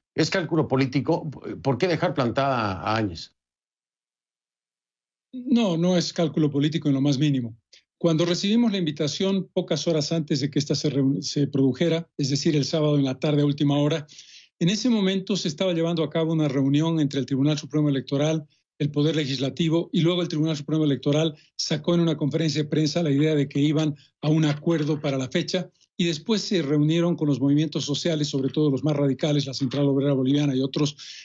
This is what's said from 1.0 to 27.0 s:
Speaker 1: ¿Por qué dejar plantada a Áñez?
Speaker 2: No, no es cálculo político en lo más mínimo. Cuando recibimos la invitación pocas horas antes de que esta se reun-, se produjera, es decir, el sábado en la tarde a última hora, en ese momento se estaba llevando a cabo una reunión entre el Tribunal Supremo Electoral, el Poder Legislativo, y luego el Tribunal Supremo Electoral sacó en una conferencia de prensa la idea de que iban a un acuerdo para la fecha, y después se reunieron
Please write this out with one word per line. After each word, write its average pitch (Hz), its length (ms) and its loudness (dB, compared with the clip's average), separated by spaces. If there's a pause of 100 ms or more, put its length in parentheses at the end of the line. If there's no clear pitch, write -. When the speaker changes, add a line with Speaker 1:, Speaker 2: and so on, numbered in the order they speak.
Speaker 1:
¿Por - 480 -6
qué 190 80 2
dejar 175 280 0
plantada 120 680 -2
a 104 160 -2
Áñez? 98 400 -6 (2000)
Speaker 2:
No, 240 440 0
no 180 200 2
es 160 160 0
cálculo 156 380 0
político 147 380 0
en 139 60 4
lo 135 60 0
más 139 180 2
mínimo. 135 380 0 (400)
Cuando 165 280 2
recibimos 202 480 2
la 196 60 -2
invitación 180 760 -2
pocas 170 340 -2
horas 156 240 0
antes 160 300 -2
de 147 100 -2
que - 80 -2
esta 143 160 -2
se 147 160 -2
reun-, 135 320 0
se 143 240 -2
produjera, 160 680 0
es 135 140 -2
decir, 147 260 0
el 139 80 2
sábado 151 340 2
en 139 60 4
la 131 160 -4
tarde 147 220 2
a 147 40 4
última 143 320 2
hora, 147 260 0 (540)
en 170 100 2
ese 214 220 0
momento 190 460 0
se - 100 -4
estaba 180 280 0
llevando 165 280 0
a 139 80 -2
cabo 165 220 0
una 156 160 2
reunión 143 500 2
entre 139 220 0
el 127 60 -4
Tribunal 143 300 2
Supremo 147 320 0
Electoral, 143 600 -2 (300)
el 147 120 -2
Poder 147 240 0
Legislativo, 151 800 -2
y 175 80 0
luego 180 220 2
el 165 60 -2
Tribunal 156 280 -2
Supremo 156 260 -2
Electoral 147 540 0 (180)
sacó 160 400 -2
en 175 60 4
una 165 160 2
conferencia 156 480 -2
de 151 40 -6
prensa 156 360 0
la 143 80 2
idea 151 240 2
de 139 120 0
que 143 120 -2
iban 151 340 2 (260)
a 147 100 -2
un 160 160 4
acuerdo 147 540 0
para 139 160 -2
la 127 120 -4
fecha, 175 420 -2 (260)
y 175 100 0
después 170 360 -2
se 185 180 0
reunieron 156 540 2